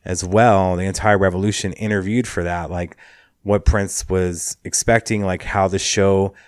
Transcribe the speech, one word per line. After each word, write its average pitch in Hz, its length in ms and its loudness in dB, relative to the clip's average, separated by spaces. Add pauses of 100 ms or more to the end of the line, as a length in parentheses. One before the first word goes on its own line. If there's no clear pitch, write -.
as 92 220 -6
well, 95 520 4
the 90 80 -2
entire 101 340 2
Revolution, 95 560 0
interviewed 104 520 -2
for - 180 -4
that, 85 260 -6
like, 87 260 -8 (460)
what 101 240 0
Prince - 420 0
was 90 560 -2
expecting, 113 580 0
like, 92 200 -4
how 95 260 0
the 92 100 -2
show 98 540 2 (160)